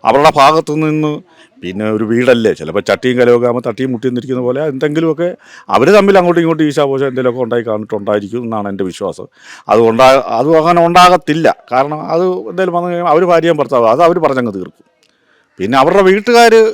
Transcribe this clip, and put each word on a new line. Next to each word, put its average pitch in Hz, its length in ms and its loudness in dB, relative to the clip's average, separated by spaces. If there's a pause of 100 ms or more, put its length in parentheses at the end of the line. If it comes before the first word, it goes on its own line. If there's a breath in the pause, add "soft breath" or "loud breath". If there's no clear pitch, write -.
അവരുടെ 143 300 2
ഭാഗത്തു 151 400 2
നിന്ന് 151 460 -4 (420 soft breath)
പിന്നെ 101 280 -6
ഒരു 107 120 -2
വീടല്ലേ, 117 500 0
ചിലപ്പോ 80 260 -6
ചട്ടിയും 120 400 -2
കലമൊക്കെ 120 280 2
ആകുമ്പോ 120 220 -2
തട്ടിയും 131 220 -6
മുട്ടിയും 123 220 -6
നിൽക്കുന്ന 123 280 -8
പോലെ 127 260 -4
എന്തെങ്കിലുമൊക്കെ 156 720 -4 (320 loud breath)
അവര് 127 240 4
തമ്മിൽ 202 240 4
അങ്ങോട്ടും 175 240 2
ഇങ്ങോട്ടും 160 260 0
ഈശാപോശം 139 400 -2
എന്തെങ്കിലുമൊക്കെ 127 360 -2
ഉണ്ടായി 120 260 -4
കാണിട്ടുണ്ടായിരിക്കും 107 720 -6
എന്നാണ് 110 240 -8
എൻ്റെ 98 160 -8
വിശ്വാസം. 92 440 -10 (420 loud breath)
അത് 107 200 4
ഉണ്ടാ-, 131 340 4 (160)
അത് 156 180 2
അങ്ങനെ 170 280 2
ഉണ്ടാകത്തില്ല. 170 720 2 (160)
കാരണം 143 300 -2 (120)
അത് 170 120 0 (240)
എന്തായാലും 180 240 -4
വന്നു 175 160 -4
കഴിയുമ്പോൾ 175 220 -2
അവര് 165 140 2
ഭാര്യയും 170 320 2
ഭർത്താവും, 123 320 0
അത് 135 140 2
അവര് 175 160 2
പറഞ്ഞങ്ങ് 131 340 -2
തീർക്കും. - 320 -14 (720)
പിന്നെ 107 200 -2
അവരുടെ 170 240 4
വീട്ടുകാര് 220 600 4 (120)